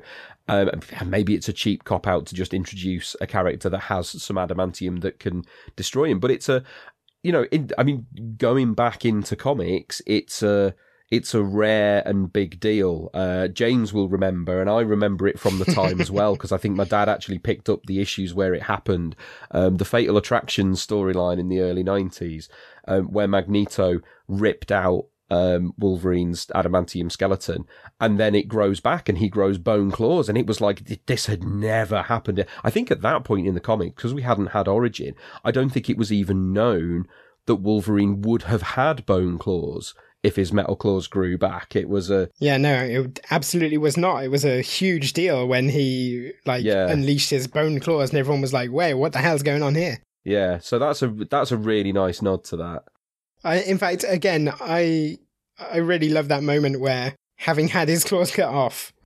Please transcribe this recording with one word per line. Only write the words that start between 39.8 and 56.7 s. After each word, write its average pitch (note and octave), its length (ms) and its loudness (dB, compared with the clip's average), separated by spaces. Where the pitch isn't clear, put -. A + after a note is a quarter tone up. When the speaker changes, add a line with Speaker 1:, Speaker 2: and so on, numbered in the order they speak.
Speaker 1:
if G2+ 140 2
his F#2 140 0
metal G2 240 2
claws F#2+ 300 0
grew F2+ 320 -2
back. F#2 380 -2
It G2 120 -2
was F#2+ 220 -2
a F#2+ 200 2
Speaker 2:
Yeah, C#3 180 2
no, C#3+ 160 4
it B2+ 460 -2
absolutely D#3 480 0
was D3+ 180 2
not. E3+ 280 0
It C3 60 -4
was C#3 140 0
a B2+ 200 2
huge E3+ 500 0
deal D#3 340 0
when B2+ 220 2
he, B2+ 640 -2
like, B2 160 0
Speaker 1:
Yeah. G2 260 2
Speaker 2:
unleashed C#3+ 400 2
his C3+ 160 0
bone D3+ 340 0
claws C#3+ 300 0
and D3+ 80 0
everyone C#3 240 0
was C3+ 100 -2
like, B2 200 -2
"Wait, D3+ 240 2
what C#3 180 0
the C3 60 -2
hell's D3 240 2
going D3 180 2
on C#3+ 140 2
here?" D#3+ 240 -2
Speaker 1:
Yeah, F#2+ 340 0
so A#2 220 -2
that's D3 240 0
a, B2 60 2
that's C3+ 220 0
a A#2+ 60 0
really G#2+ 360 2
nice F#2+ 300 0
nod F#2+ 220 0
to - 120 -10
that. E2+ 280 -8
Speaker 2:
I, E3+ 180 2
in F#3+ 160 0
fact, F3+ 300 0
again, E3+ 520 2
I, E3 600 0
I - 180 -6
really E3+ 320 2
love D3+ 200 2
that C#3+ 120 0
moment C#3+ 380 2